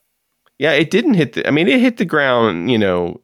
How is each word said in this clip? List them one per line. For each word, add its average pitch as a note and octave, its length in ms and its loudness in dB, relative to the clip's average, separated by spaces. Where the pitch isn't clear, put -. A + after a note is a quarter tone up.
Yeah, D3 140 -2
it D3+ 180 0
didn't A#3+ 260 0
hit D#3 180 0
the, - 120 -6
I - 60 0
mean, D#3 160 0
it C4 140 2
hit B3 160 0
the G#3+ 80 -4
ground, A#2+ 640 0
you A#2 60 2
know, F2+ 460 -2